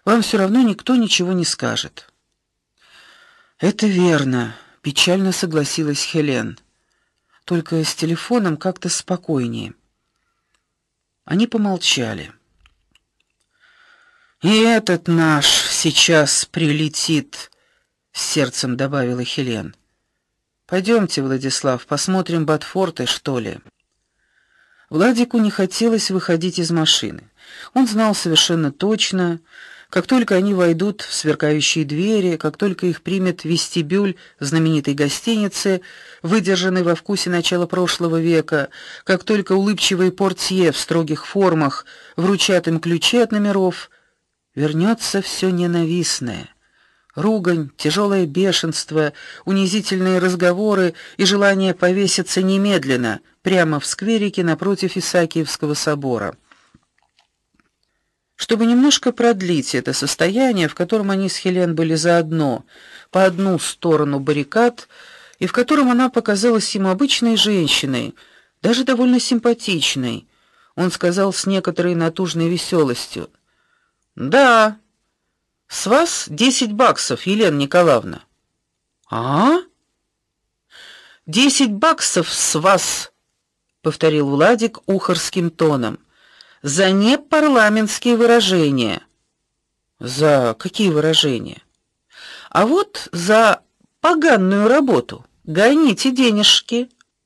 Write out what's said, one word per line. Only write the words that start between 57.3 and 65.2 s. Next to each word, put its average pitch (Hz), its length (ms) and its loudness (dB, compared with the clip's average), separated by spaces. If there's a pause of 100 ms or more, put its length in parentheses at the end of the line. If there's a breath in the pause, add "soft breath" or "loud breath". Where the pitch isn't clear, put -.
Чтобы 226 300 -2
немножко 247 460 4
продлить 185 640 0
это 135 180 -2
состояние, 190 760 0
в - 80 -10
котором 196 360 -2
они 190 180 -2
с - 80 -8
Хелен 180 380 -2
были 160 200 0
заодно, 160 680 0 (460 loud breath)
по 190 140 4
одну 185 340 0
сторону 147 600 0
баррикад, 151 680 -2 (500 loud breath)